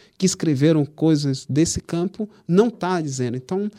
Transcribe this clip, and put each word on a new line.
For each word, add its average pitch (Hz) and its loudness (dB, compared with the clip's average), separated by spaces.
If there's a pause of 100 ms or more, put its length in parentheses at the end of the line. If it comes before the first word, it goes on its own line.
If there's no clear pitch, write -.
(160)
que - -2
escreveram 156 2
coisas 147 0
desse 165 0
campo 190 -6 (160)
não 202 4
tá 180 -4
dizendo. 131 -4
Então, 190 -6 (100)